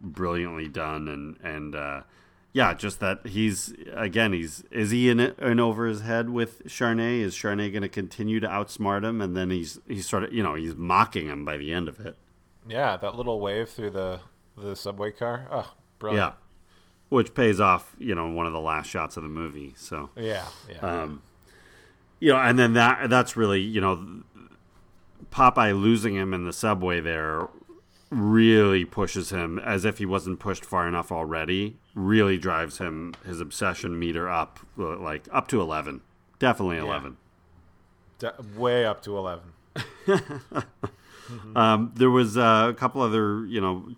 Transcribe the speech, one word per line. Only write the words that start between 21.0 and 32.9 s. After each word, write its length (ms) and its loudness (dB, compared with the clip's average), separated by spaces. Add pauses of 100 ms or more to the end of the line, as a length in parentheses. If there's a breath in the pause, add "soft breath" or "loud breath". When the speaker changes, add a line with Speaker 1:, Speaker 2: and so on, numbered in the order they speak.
Speaker 1:
you 140 6
know, 60 6
and 180 6
then 160 6
that, 380 6
that's 260 4
really, 240 4
you 200 -2
know, 420 -2 (1080)
Popeye 480 6
losing 360 4
him 180 -2
in 120 -4
the 80 -6
subway 480 0
there 460 -2 (640)
really 760 6
pushes 460 -4
him, 280 -4
as 260 -2
if 120 0
he 80 -4
wasn't 340 -2
pushed 240 -6
far 240 -2
enough 240 -4
already, 640 -2 (180)
really 440 4
drives 400 -2
him, 360 -8 (120)